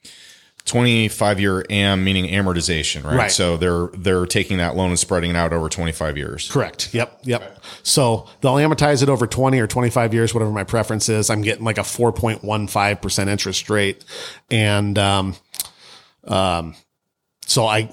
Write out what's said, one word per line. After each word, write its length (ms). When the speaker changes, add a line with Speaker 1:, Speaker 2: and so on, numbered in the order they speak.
Speaker 1:
Twenty-five 720
year 300
am, 340
meaning 220
amortization, 800
right? 100
Speaker 2:
Right. 160
Speaker 1:
So 240
they're, 380
they're 320
taking 320
that 180
loan 140
and 100
spreading 300
it 80
out 160
over 160
twenty-five 480
years. 340
Speaker 2:
Correct. 420
Yep. 300
Yep. 400
So 440
they'll 140
amortize 460
it 60
over 200
twenty 320
or 80
twenty-five 460
years, 200
whatever 180
my 140
preference 420
is. 220
I'm 120
getting, 220
like, 140
a 80
four 260
point 320
one 240
five 340
percent 280
interest 400
rate. 340
And, 480
um, 380
um, 500
so 200
I, 260